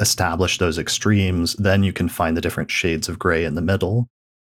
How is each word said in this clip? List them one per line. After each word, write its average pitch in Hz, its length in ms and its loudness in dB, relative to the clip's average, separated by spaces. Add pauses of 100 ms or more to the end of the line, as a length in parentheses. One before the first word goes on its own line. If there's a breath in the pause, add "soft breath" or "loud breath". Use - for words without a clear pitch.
established 87 580 0
those 85 200 0
extremes, 92 760 0
then 98 280 2
you 95 100 2
can 87 160 -2
find 82 280 -2
the 82 40 -2
different 82 300 -4
shades 82 380 -2
of 82 100 -6
gray 85 260 2
in 76 100 -4
the 85 80 -4
middle. 98 460 0 (420)